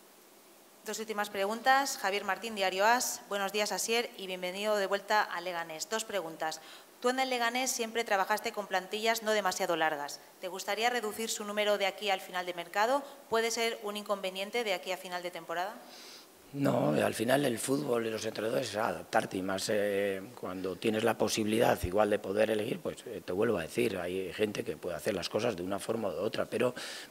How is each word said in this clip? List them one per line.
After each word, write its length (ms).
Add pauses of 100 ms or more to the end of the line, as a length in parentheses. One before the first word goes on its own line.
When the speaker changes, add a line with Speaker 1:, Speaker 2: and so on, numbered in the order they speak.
(840)
Speaker 1:
Dos 140
últimas 300
preguntas. 680
Javier 280
Martín, 300
Diario 300
As. 440
Buenos 240
días, 180
Asier, 460
y 100
bienvenido 480
de 100
vuelta 380
a 160
Leganés. 500
Dos 140
preguntas. 560 (400)
Tú 80
en 120
el 100
Leganés 420
siempre 320
trabajaste 480
con 160
plantillas 560
no 80
demasiado 460
largas. 420 (220)
¿Te 80
gustaría 400
reducir 400
su 160
número 320
de 80
aquí 240
al 100
final 260
de 80
mercado? 500 (260)
¿Puede 220
ser 320
un 120
inconveniente 720
de 80
aquí 180
a 60
final 260
de 80
temporada? 440 (760)
Speaker 2:
No, 380
al 240
final 320
el 120
fútbol 500
y 20
los 160
entrenadores 460
es 40
adaptarte 600
y 60
más, 260
eh, 520 (160)
cuando 380
tienes 300
la 120
posibilidad 640
igual 260
de 100
poder 300
elegir, 300
pues, 260
eh, 180
te 80
vuelvo 280
a 20
decir, 360
hay 360
gente 320
que 100
puede 220
hacer 160
las 160
cosas 260
de 80
una 160
forma 300
o 20
de 80
otra, 260
pero 280 (380)